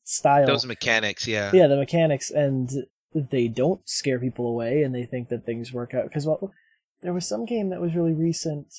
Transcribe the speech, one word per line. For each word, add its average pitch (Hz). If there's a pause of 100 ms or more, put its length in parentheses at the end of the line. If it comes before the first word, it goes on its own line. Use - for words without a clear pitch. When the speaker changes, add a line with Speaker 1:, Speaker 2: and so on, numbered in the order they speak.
Speaker 1:
style. 143
Speaker 2:
Those 131
mechanics, 110
yeah. 104
Speaker 1:
Yeah, 180
the 139
mechanics, 147
and 135 (440)
they 131
don't 131
scare 131
people 123
away, 117
and 131
they 123
think 123
that 117
things 120
work 120
out. 120
'Cause, 147
well, 156 (480)
there 180
was 175
some 226
game 220
that 180
was 170
really 165
recent 160